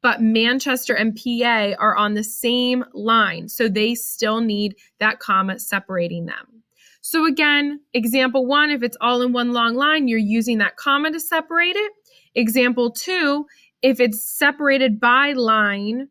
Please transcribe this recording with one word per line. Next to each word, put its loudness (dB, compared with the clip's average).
But 0
Manchester 0
and 0
P -4
A 0
are 0
on 0
the -4
same -2
line. 0
So -2
they 0
still -2
need -2
that -2
comma -2
separating -6
them. -12
So 0
again, 2
example 2
one, 2
if -2
it's -6
all 0
in 0
one 0
long 0
line, 2
you're 2
using 0
that 0
comma 0
to -6
separate -2
it. -4
Example 2
two, -2
if 2
it's 0
separated 0
by 4
line 0